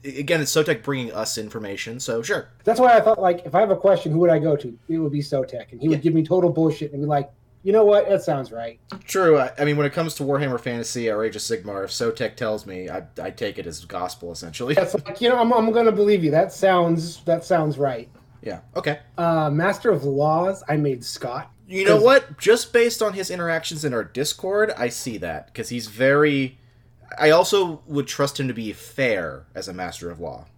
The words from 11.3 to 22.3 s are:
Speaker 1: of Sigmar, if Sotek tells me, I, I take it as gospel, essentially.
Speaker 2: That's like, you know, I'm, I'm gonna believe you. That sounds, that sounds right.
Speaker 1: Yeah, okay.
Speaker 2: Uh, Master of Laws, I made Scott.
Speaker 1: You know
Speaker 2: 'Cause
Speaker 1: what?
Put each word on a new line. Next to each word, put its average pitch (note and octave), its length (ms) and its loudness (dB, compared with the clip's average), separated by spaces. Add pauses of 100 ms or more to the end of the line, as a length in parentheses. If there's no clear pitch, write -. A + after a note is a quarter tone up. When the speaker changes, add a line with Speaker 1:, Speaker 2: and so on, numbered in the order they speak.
Speaker 1:
of G#2 60 -10
Sigmar, G2 420 -6
if G2 100 -8
Sotek A2+ 440 -4
tells G#2+ 300 -4
me, F#2 240 -10
I, F2 140 -8 (140)
I F2 120 -8
take G2+ 280 -8
it F2 80 -10
as D#2+ 200 -12
gospel, F2+ 460 -10
essentially. G#2 420 -6
Speaker 2:
That's D#3+ 180 0 (140)
like, - 160 -10
you A#3+ 80 2
know, B3 100 2
I'm, A#3 140 2
I'm A3+ 180 2
gonna A3+ 200 4
believe G3+ 300 2
you. D3+ 80 2
That E3+ 220 2
sounds, E3+ 720 0
that E3 180 0
sounds D#3 360 0
right. C3 320 -4 (320)
Speaker 1:
Yeah, G2 180 -10 (140)
okay. D3+ 260 -4 (180)
Speaker 2:
Uh, E3 320 2
Master F#3+ 400 0
of C#3 140 2
Laws, D#3 600 0
I D3+ 120 0
made C3+ 260 -2
Scott. - 480 -10 (160)
Speaker 1:
You F#3+ 160 -4
know G#3 120 6
Speaker 2:
'Cause G#3+ 80 4
Speaker 1:
what? B3+ 340 4